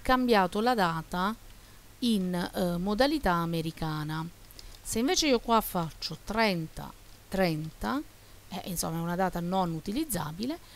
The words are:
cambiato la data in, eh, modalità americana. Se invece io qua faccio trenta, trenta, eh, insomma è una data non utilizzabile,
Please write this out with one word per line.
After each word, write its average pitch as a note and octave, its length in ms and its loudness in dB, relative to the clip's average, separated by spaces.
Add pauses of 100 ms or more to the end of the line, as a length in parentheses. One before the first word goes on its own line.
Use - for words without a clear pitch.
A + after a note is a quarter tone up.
cambiato A#3 600 4
la B3 120 4
data F#3 640 0 (640)
in, G3 340 0
eh, F3 440 -2
modalità G#3 560 2
americana. D#3+ 920 -2 (560)
Se - 180 -4
invece D#4+ 280 2
io A#3+ 120 6
qua A3+ 220 4
faccio - 640 -4
trenta, F3+ 680 0 (360)
trenta, F#3 760 0 (480)
eh, - 160 -8
insomma E3 320 -4
è E3 40 -2
una E3+ 140 -2
data F3+ 240 0
non F3 340 2
utilizzabile, G3 840 -4 (180)